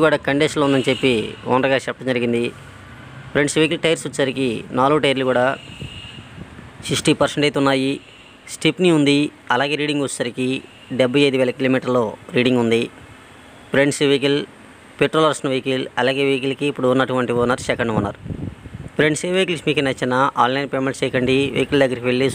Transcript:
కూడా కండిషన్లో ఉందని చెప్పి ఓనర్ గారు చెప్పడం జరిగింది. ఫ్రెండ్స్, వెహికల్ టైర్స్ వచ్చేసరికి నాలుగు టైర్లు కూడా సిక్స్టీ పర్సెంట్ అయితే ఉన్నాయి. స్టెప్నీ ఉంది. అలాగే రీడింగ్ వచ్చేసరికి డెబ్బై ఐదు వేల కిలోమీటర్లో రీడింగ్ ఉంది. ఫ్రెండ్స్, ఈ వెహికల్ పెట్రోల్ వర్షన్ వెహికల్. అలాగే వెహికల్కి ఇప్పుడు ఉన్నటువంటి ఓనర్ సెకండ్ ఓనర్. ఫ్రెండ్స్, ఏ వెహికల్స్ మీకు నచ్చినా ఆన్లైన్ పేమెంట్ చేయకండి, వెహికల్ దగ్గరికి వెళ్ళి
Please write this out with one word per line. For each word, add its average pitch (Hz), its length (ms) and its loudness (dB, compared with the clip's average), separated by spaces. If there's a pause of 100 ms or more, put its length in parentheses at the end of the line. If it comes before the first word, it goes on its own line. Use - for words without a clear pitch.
కూడా 147 240 4
కండిషన్లో 143 420 0
ఉందని 135 200 2
చెప్పి 131 240 2 (400)
ఓనర్ 131 200 2
గారు 131 140 2
చెప్పడం 123 240 -8
జరిగింది. 120 320 0 (920)
ఫ్రెండ్స్, 143 280 0
వెహికల్ 156 260 0
టైర్స్ 160 220 0
వచ్చేసరికి 135 420 -2 (300)
నాలుగు 143 260 4
టైర్లు 135 240 2
కూడా 123 160 2 (1400)
సిక్స్టీ 151 340 0
పర్సెంట్ 147 260 0
అయితే 143 140 -2
ఉన్నాయి. 135 280 2 (640)
స్టెప్నీ 175 440 2
ఉంది. 143 200 4 (380)
అలాగే 143 260 0
రీడింగ్ 147 240 -2
వచ్చేసరికి 127 420 -4 (520)
డెబ్బై 131 300 4
ఐదు 131 120 0
వేల 123 160 2
కిలోమీటర్లో 127 460 0 (340)
రీడింగ్ 123 260 4
ఉంది. 117 180 2 (920)
ఫ్రెండ్స్, 139 320 2
ఈ - 60 4
వెహికల్ 143 280 2 (600)
పెట్రోల్ 156 280 2
వర్షన్ 143 240 -4
వెహికల్. 131 320 -2 (180)
అలాగే 135 260 0
వెహికల్కి 135 440 -2
ఇప్పుడు 131 200 0
ఉన్నటువంటి 127 480 0
ఓనర్ 123 280 0
సెకండ్ 117 280 -2
ఓనర్. 101 220 -4 (800)
ఫ్రెండ్స్, 151 320 2
ఏ - 80 0
వెహికల్స్ 180 320 -2
మీకు 143 180 0
నచ్చినా 127 320 0 (240)
ఆన్లైన్ 131 300 -2
పేమెంట్ 135 280 -2
చేయకండి, 131 360 2 (180)
వెహికల్ 139 280 2
దగ్గరికి 123 260 -2
వెళ్ళి 127 240 0